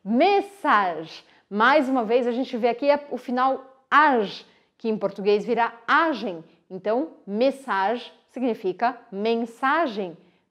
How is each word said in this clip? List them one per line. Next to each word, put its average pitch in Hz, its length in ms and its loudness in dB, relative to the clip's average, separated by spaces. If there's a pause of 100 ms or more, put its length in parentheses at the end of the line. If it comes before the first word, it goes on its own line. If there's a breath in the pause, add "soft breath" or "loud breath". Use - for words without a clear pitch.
Message. 226 1200 0 (260 soft breath)
Mais 247 380 4
uma 262 160 0
vez, 233 220 0
a 240 60 -2
gente 240 260 -4
vê 233 120 0
aqui 240 180 -2 (240)
o 254 60 -6
final 254 720 -4
age, 262 560 2 (320 soft breath)
que 226 120 -6
em 214 80 -2
português 196 480 0
vira 233 260 -2 (160)
agem. 233 560 0 (260 soft breath)
Então, 214 420 -4 (140)
message 226 840 -2 (200)
significa 233 640 -2 (140)
mensagem. 233 1080 -2 (340 soft breath)